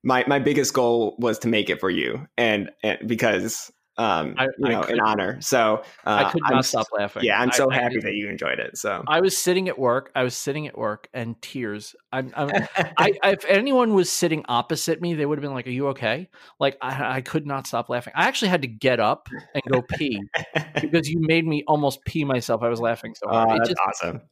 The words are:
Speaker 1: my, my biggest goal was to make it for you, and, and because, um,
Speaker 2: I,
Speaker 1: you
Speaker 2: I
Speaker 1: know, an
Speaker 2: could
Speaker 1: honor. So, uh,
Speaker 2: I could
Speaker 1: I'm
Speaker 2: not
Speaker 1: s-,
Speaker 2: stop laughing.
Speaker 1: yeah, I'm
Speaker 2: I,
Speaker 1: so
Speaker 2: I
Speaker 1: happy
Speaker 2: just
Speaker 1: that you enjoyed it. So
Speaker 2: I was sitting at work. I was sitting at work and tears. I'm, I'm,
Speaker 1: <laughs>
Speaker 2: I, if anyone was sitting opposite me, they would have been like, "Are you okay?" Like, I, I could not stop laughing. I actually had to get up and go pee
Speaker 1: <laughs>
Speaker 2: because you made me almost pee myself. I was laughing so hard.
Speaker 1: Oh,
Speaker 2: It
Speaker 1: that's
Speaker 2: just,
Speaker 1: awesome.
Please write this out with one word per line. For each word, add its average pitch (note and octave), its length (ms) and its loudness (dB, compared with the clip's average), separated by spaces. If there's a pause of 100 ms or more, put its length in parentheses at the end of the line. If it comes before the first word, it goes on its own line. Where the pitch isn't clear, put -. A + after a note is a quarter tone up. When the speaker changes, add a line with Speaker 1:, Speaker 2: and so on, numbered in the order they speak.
Speaker 1:
my, B2+ 240 4
my C#3 120 4
biggest C3+ 340 2
goal A#2 460 2
was A2+ 200 0
to A#2 100 -2
make G#2+ 200 2
it - 120 -2
for F#2+ 80 0
you, E2+ 360 -2 (120)
and, G#2+ 340 0 (100)
and G#2+ 160 0 (100)
because, A2+ 640 -2 (260)
um, E2+ 400 0
Speaker 2:
I, C3 60 0 (140)
Speaker 1:
you C3+ 80 -2
Speaker 2:
I B2+ 60 2
Speaker 1:
know, G#2+ 100 0
an - 60 -2
Speaker 2:
could A#2 120 0
Speaker 1:
honor. G#2+ 400 0
So, A2 420 2 (240)
uh, G#2+ 220 2
Speaker 2:
I - 40 0
could E3 160 -2
Speaker 1:
I'm C3 80 2
Speaker 2:
not C3 40 4
Speaker 1:
s-, C3 80 0
Speaker 2:
stop A2 200 0 (100)
laughing. G2+ 260 -2
Speaker 1:
yeah, G#2 160 4
I'm B2 100 2
Speaker 2:
I, B2 60 0
Speaker 1:
so C3+ 160 4
Speaker 2:
I C3+ 40 0
Speaker 1:
happy B2 200 2
Speaker 2:
just G#2+ 100 -2
Speaker 1:
that G2+ 80 -2
you G#2 140 -4
enjoyed D#2+ 320 -4
it. A#1+ 180 -8
So G2+ 300 -4
Speaker 2:
I D#3 140 4
was F#3 160 4
sitting F3+ 320 0
at C3 100 -6
work. C3 360 2
I C3 80 2
was B2 120 -2
sitting C#3+ 320 -6
at - 100 -14
work G#2+ 360 -6
and A#2 280 -8
tears. G#2+ 540 -8 (160)
I'm, C3 240 -4
I'm, C#3+ 140 -2
Speaker 1:
<laughs> - 480 -2
Speaker 2:
I, F#3+ 160 4 (100)
if G3 220 2
anyone A#3 480 4
was F#3 160 4
sitting E3 400 0
opposite A#2+ 520 0
me, E3+ 120 -2
they D3+ 120 0
would D3+ 120 0
have C#3 60 -6
been C#3+ 100 -6
like, B2 140 -6
"Are - 40 -8
you C3+ 160 -2
okay?" C3 400 -2 (320)
Like, C#3 220 2
I, C3 340 -4
I C3+ 60 -2
could D3 260 -4
not C3+ 200 -6
stop A#2+ 220 -2
laughing. A#2+ 280 -4
I E3+ 100 4
actually G#3+ 220 0
had E3 140 2
to B2+ 40 -6
get A#2 320 0
up A2+ 300 0 (240)
and C#3 180 -4
go B2 100 4
pee C3 400 -4 (320)
Speaker 1:
<laughs> D3+ 280 -2
Speaker 2:
because D3+ 280 0
you E3 120 -2
made D#3+ 260 2
me D3+ 180 0
almost D3 400 0
pee D#3 200 -2
myself. A#2+ 380 0
I A#2 40 2
was A#2 140 0
laughing A2+ 340 -4
so G#2 140 -8
hard. A2+ 200 4
Speaker 1:
Oh, A2+ 60 4
Speaker 2:
It - 40 2
Speaker 1:
that's A#2 100 2
Speaker 2:
just, F3 180 -2
Speaker 1:
awesome. F2 340 -4 (100)